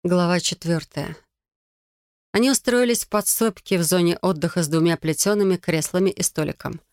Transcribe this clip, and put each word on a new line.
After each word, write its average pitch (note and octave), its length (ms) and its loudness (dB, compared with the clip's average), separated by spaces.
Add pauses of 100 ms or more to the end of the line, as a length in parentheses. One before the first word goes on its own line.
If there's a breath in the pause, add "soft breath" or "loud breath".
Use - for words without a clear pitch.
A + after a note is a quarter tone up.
Глава F3 380 2
четвёртая. D#3+ 720 -4 (1160)
Они A#3+ 180 2
устроились A#3+ 540 2
в - 60 -14
подсобке - 680 0
в E3+ 60 2
зоне F3 400 2
отдыха E3+ 400 -2
с D3 60 -2
двумя E3 280 2
плетёными F#3+ 600 0
креслами F3+ 520 -2
и - 140 -4
столиком. - 580 -6 (120)